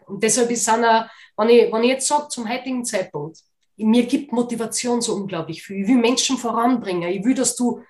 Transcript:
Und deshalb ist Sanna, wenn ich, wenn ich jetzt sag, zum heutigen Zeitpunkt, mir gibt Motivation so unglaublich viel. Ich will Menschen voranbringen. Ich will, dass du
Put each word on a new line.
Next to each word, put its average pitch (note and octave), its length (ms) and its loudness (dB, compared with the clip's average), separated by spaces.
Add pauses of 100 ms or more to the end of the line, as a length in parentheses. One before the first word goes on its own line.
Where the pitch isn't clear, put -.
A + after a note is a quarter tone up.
Und F#3+ 140 -8
deshalb A#3 300 2
ist A#3 120 -4
Sanna, A3+ 460 2 (260)
wenn G#3+ 140 0
ich, A3 240 6
wenn A3+ 100 0
ich B3 60 4
jetzt C4+ 180 -2
sag, D4 240 -2
zum A#3 160 -8
heutigen B3+ 380 -6
Zeitpunkt, E3 540 -6 (380)
mir A3+ 280 4
gibt - 260 -4
Motivation A#3 680 0
so A3+ 140 -4
unglaublich E3 480 -8
viel. G3 180 -8
Ich F#3+ 60 -2
will B3+ 100 4
Menschen B3 400 2
voranbringen. A3+ 720 -2
Ich G3 160 -2
will, C4 80 2
dass C4 220 -2
du B3 340 -2